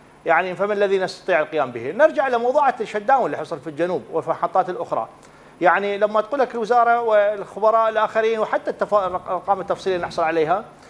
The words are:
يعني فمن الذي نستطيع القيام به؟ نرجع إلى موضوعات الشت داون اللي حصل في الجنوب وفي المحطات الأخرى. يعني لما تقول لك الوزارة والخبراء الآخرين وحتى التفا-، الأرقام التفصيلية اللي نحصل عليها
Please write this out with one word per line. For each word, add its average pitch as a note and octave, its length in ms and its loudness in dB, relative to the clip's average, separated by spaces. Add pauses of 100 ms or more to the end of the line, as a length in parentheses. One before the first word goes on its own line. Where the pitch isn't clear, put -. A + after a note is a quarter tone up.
(260)
يعني F3 300 0
فمن G3+ 160 -2
الذي G3+ 280 2
نستطيع F3+ 400 -2
القيام D3 320 -2
به؟ A#2+ 200 -8
نرجع C#4 360 2
إلى A#3+ 100 0
موضوعات B3+ 440 2
الشت G#3 160 -6
داون A3 280 2
اللي D3 120 -4
حصل D3+ 220 -8
في E3 100 -12
الجنوب D#3 340 -2 (100)
وفي D#3 140 -2
المحطات E3+ 420 0
الأخرى. B2 380 -6 (540)
يعني G3 360 2
لما G#3+ 240 2
تقول C#4 180 -4
لك A#3+ 160 0
الوزارة A#3 460 2
والخبراء G#3+ 880 2
الآخرين A3 500 0
وحتى C#4 320 -2
التفا-، - 220 -4
الأرقام F#3 680 -2
التفصيلية F3+ 340 -4
اللي F3 120 -4
نحصل - 160 -4
عليها E3 400 0 (260)